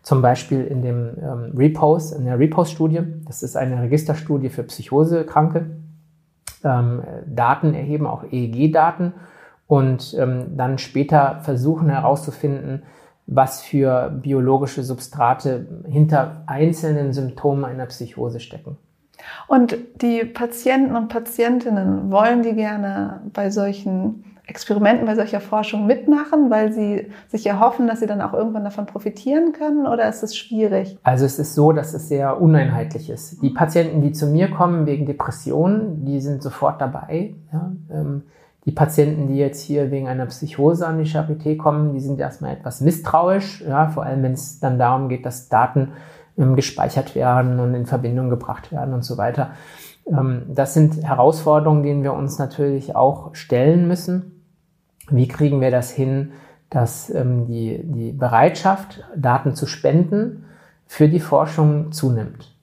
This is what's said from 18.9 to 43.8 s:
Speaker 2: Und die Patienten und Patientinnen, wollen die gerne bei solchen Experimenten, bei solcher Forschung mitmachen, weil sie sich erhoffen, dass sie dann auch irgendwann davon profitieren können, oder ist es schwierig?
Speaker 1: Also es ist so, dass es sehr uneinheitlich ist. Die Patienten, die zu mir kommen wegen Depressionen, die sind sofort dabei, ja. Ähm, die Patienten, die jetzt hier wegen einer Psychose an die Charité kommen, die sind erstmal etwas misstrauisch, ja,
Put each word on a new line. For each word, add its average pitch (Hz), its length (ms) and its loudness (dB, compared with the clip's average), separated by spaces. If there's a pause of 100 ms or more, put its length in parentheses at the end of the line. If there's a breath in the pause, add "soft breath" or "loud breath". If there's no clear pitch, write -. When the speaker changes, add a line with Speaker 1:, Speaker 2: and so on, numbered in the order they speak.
Speaker 2:
Und 240 300 4 (240)
die 233 240 0
Patienten 240 720 0
und 226 100 -2
Patientinnen, 226 1040 -2
wollen 233 320 4
die 233 100 0
gerne 202 680 -4 (120)
bei 202 160 -2
solchen 202 760 -2 (260 loud breath)
Experimenten, 214 560 2
bei 214 100 -2
solcher 208 260 -2
Forschung 214 460 -2
mitmachen, 294 600 4
weil 214 220 2
sie 208 360 -2 (200 loud breath)
sich 220 180 -6
erhoffen, 226 400 4
dass 226 140 0
sie 220 80 0
dann 208 140 -2
auch 196 120 -4
irgendwann 220 300 -2
davon 202 220 -6
profitieren 269 680 0
können, 302 340 0
oder 233 220 0
ist 214 160 -4
es 214 140 -8
schwierig? 202 680 -2
Speaker 1:
Also 127 220 4
es 135 120 -2
ist 151 160 -4
so, 151 200 6
dass 147 200 -2
es - 140 -8
sehr 139 320 0
uneinheitlich - 720 2
ist. - 320 -12
Die 139 80 2
Patienten, 160 520 2
die 143 120 0
zu 147 140 -2
mir 170 220 2
kommen 175 360 0
wegen 147 200 -2
Depressionen, 151 1000 -2
die 139 160 -2
sind 139 200 -4
sofort 143 380 -2
dabei, 139 560 -6 (160)
ja. 180 220 -6 (180)
Ähm, 143 320 -6 (400 soft breath)
die 185 80 -2
Patienten, 151 560 0
die 135 100 -2
jetzt 139 240 -2
hier 143 300 -2
wegen 135 160 -4
einer 127 200 -4
Psychose 156 600 0
an 160 100 -2
die 156 120 -2
Charité 156 480 -2
kommen, 151 360 2
die 135 80 -4
sind 139 180 -4
erstmal 135 340 -6
etwas - 260 -10
misstrauisch, 175 880 2
ja, 151 220 2